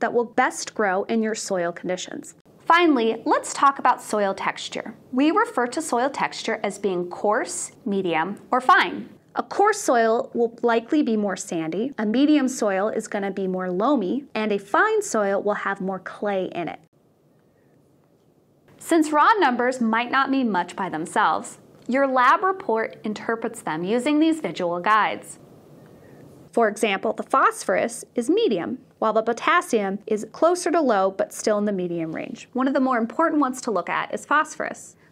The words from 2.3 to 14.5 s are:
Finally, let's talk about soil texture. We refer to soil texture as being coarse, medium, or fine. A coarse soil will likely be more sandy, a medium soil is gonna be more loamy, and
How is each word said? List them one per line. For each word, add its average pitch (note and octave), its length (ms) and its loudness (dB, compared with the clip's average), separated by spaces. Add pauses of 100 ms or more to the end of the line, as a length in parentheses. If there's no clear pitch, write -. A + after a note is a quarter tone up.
Finally, C#4+ 640 4
let's A#4 300 0
talk - 240 4
about - 240 2
soil G3 320 0
texture. - 600 -8 (180)
We C#4 180 4
refer G#4 380 2
to - 140 -6
soil B3+ 280 0
texture - 520 -4
as G3+ 160 -4
being F3+ 300 -2
coarse, - 640 -4 (120)
medium, F#3+ 560 -2 (100)
or B3+ 100 0
fine. A#3+ 500 2 (240)
A - 80 -2
coarse - 380 0
soil A#3 520 2
will A#3 300 -2
likely A#3+ 400 2
be A3+ 140 0
more G3+ 200 0
sandy, E3+ 640 -6
a G#3+ 80 -2
medium C4+ 420 4
soil G3+ 400 0
is A3 200 -4
gonna G3 220 -4
be F#3+ 160 -4
more F#3 240 -4
loamy, A3 540 0 (100)
and G#3+ 180 -2